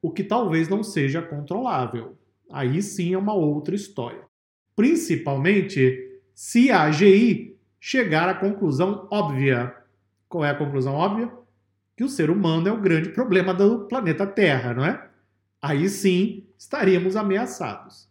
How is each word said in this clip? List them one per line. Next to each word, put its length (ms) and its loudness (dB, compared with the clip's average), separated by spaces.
o 100 -4
que 140 -6
talvez 440 0
não 140 0
seja 380 -2
controlável. 960 -6
Aí 300 -2
sim 320 -4
é 60 0
uma 160 -2
outra 400 -2
história. 480 -8
Principalmente 1400 0
se 360 4
a 140 4
A 60 2
G 240 8
I 420 2
chegar 500 0
à 60 0
conclusão 760 -2
óbvia. 640 0
Qual 160 -4
é 60 2
a 40 0
conclusão 400 -4
óbvia? 360 -2
Que 100 -4
o 40 -4
ser 220 0
humano 380 0
é 40 0
o 80 -4
grande 300 0
problema 420 0
do 280 2
planeta 460 -2
Terra, 460 2
não 120 -2
é? 240 -4
Aí 280 0
sim 560 0
estaríamos 580 0
ameaçados. 960 -4